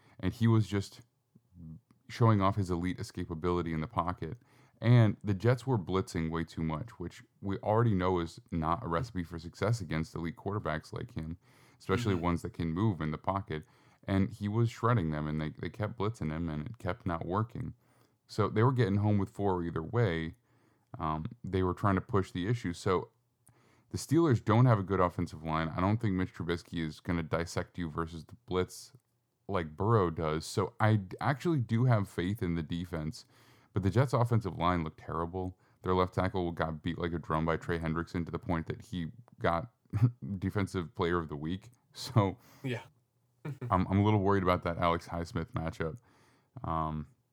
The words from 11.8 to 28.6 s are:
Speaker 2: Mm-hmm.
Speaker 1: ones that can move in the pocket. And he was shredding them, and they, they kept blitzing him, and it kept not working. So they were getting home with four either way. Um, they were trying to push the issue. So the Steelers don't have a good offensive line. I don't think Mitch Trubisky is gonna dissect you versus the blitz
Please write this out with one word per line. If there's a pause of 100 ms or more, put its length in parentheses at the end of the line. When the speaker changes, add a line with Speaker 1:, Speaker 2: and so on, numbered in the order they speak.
Speaker 2:
Mm-hmm.
Speaker 1:
ones
that
can
move
in
the
pocket. (460)
And
he
was
shredding
them,
and
they,
they
kept
blitzing
him,
and
it
kept
not
working. (520)
So
they
were
getting
home
with
four
either
way. (640)
Um, (180)
they
were
trying
to
push
the
issue.
So (840)
the
Steelers
don't
have
a
good
offensive
line.
I
don't
think
Mitch
Trubisky
is
gonna
dissect
you
versus
the (140)
blitz (540)